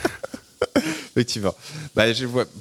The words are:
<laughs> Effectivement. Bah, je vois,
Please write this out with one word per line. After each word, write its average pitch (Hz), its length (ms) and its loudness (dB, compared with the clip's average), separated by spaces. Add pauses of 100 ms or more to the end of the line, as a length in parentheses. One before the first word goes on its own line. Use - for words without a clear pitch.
<laughs> - 40 -8 (1080)
Effectivement. 107 400 0 (400)
Bah, 113 180 6
je 127 120 -2
vois, 120 200 0 (160)